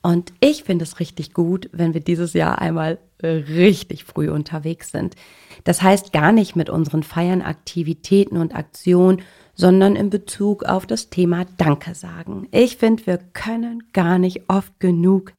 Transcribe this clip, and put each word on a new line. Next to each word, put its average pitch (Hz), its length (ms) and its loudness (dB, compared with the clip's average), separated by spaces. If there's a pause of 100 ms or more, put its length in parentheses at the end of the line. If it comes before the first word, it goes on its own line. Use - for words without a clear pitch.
Und 175 360 0
ich 302 240 2
finde 175 220 -4
es - 160 -16
richtig - 340 -10
gut, 175 380 -2
wenn 165 220 -2
wir 165 60 -2
dieses 170 320 -4
Jahr 165 280 0
einmal 165 400 -4 (200)
richtig 160 840 0
früh - 260 -6
unterwegs 156 640 -8
sind. - 240 -8 (480)
Das 165 180 0
heißt 196 300 2
gar 156 180 4
nicht 214 240 2
mit 170 160 -2
unseren 156 320 -2
Feiern, 175 400 -2
Aktivitäten 170 960 -2
und 165 180 -2
Aktionen, 180 680 2 (340)
sondern 190 400 4
in 208 140 -2
Bezug 202 520 -4
auf 190 240 -2
das - 240 -8
Thema 175 340 0 (120)
Danke 160 400 -2
sagen. 175 560 -14
Ich 247 240 2
finde, 226 280 0
wir 180 140 -2
können 233 640 -10 (100)
gar 180 280 2
nicht 185 260 -2
oft 190 320 -4
genug 185 600 2